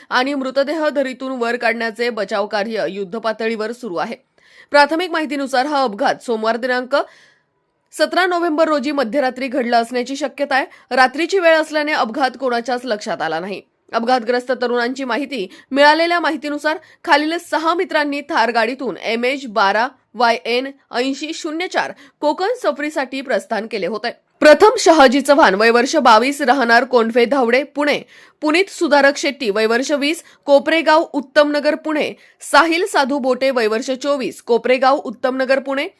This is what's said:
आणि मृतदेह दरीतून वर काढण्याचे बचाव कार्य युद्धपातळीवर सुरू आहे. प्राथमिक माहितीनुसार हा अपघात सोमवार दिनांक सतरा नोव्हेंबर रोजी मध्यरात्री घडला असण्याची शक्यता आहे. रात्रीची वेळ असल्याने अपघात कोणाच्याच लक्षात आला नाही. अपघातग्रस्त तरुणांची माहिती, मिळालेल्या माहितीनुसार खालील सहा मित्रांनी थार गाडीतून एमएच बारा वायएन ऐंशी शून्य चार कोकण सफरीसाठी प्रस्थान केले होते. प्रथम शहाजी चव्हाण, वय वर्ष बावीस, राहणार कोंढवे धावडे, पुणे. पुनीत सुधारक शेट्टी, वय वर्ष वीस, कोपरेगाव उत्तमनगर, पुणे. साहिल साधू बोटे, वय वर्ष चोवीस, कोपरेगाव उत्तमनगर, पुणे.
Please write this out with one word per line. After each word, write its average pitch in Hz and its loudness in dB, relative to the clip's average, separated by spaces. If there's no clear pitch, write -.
आणि 262 0
मृतदेह 277 -2
दरीतून 262 -4
वर 240 -4
काढण्याचे 233 -2
बचाव 208 -2
कार्य 208 -4
युद्धपातळीवर 220 -6
सुरू 233 -10
आहे. 196 -8
प्राथमिक 311 4
माहितीनुसार 277 -2
हा 294 0
अपघात 240 -2
सोमवार 226 -2
दिनांक 254 -4
सतरा 320 0
नोव्हेंबर 339 0
रोजी 294 -2
मध्यरात्री 254 -2
घडला 240 0
असण्याची 240 -4
शक्यता 277 -4
आहे. 277 0
रात्रीची 277 2
वेळ 330 4
असल्याने 302 -2
अपघात 262 -2
कोणाच्याच 247 -4
लक्षात 240 -6
आला 160 -4
नाही. 185 -10
अपघातग्रस्त 240 0
तरुणांची 247 -2
माहिती, 240 -6
मिळालेल्या 311 4
माहितीनुसार 302 -4
खालील 311 2
सहा 320 -2
मित्रांनी 294 -2
थार 240 -2
गाडीतून 233 -4
एमएच 247 -4
बारा 208 0
वायएन 233 0
ऐंशी 269 -4
शून्य 330 -8
चार 339 -4
कोकण 311 -2
सफरीसाठी 285 -4
प्रस्थान 226 -4
केले 196 -4
होते. 220 -8
प्रथम 302 8
शहाजी 285 6
चव्हाण, 269 4
वय 220 4
वर्ष 240 2
बावीस, 254 4
राहणार 240 2
कोंढवे 233 2
धावडे, 247 0
पुणे. 277 -2
पुनीत 311 2
सुधारक 285 2
शेट्टी, 277 -4
वय 214 0
वर्ष 240 0
वीस, 285 -2
कोपरेगाव 311 4
उत्तमनगर, 294 2
पुणे. 302 -4
साहिल 330 4
साधू 285 0
बोटे, 262 0
वय 240 0
वर्ष 220 -2
चोवीस, 262 -4
कोपरेगाव 254 2
उत्तमनगर, 262 -2
पुणे. 277 -4